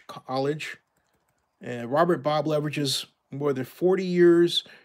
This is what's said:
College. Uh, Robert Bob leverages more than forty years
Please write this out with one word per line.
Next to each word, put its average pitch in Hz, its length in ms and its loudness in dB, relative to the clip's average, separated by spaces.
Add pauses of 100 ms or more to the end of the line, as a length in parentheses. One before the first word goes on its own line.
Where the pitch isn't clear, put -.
College. 139 720 -6 (880)
Uh, 120 200 -10
Robert 147 380 0
Bob 151 220 0
leverages 147 600 -4 (260)
more 139 200 -2
than 131 140 -4
forty 185 400 0
years 175 580 4 (220)